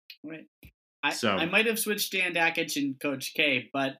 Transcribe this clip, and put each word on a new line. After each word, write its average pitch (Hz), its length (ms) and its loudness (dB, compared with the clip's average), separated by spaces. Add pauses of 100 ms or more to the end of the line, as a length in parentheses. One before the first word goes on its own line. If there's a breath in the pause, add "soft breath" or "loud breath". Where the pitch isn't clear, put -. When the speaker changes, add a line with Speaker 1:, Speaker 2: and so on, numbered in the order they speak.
(220)
Speaker 1:
All - 80 -14
right. 160 140 -14 (580)
I, 151 120 0
Speaker 2:
So. 113 200 2
Speaker 1:
I 165 120 2
might 196 180 4
have 220 140 2
switched 208 340 -2
Dan 180 220 -2
Dakich 165 420 0
and 143 240 -2
Coach 135 340 -4
K, 135 380 2
but 135 260 -2